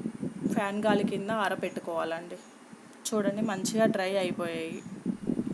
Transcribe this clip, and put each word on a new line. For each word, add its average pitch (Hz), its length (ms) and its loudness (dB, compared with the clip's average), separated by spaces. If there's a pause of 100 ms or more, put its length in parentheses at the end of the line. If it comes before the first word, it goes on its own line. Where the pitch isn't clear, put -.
(540)
ఫ్యాన్ 208 320 0
గాలి 208 240 6
కింద 196 220 -2 (120)
ఆరబెట్టుకోవాలండి. 175 960 -2 (720)
చూడండి, 202 420 2
మంచిగా 214 360 4 (100)
డ్రై 190 140 0 (120)
అయిపోయాయి. 170 580 -2 (760)